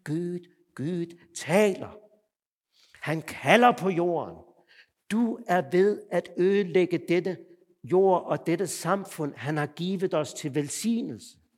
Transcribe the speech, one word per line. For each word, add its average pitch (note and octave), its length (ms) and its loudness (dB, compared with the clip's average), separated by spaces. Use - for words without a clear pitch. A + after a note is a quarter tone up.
Gud, F3 520 -6
Gud E3+ 600 -6
taler. F#3 600 0
Han D#3 280 -6
kalder A#3 540 4
på E3+ 120 -4
jorden. E3+ 480 -2
Du A3+ 360 0
er F3 240 0
ved G3 400 4
at F3 260 -2
ødelægge F3+ 600 2
dette F3 380 -2
jord F3+ 420 4
og D3 200 -4
dette E3+ 200 0
samfund, E3 680 -4
han D3 220 -6
har D3 100 -2
givet F3+ 480 -4
os D3+ 200 -2
til C#3 200 -8
velsignelse. D3+ 840 -4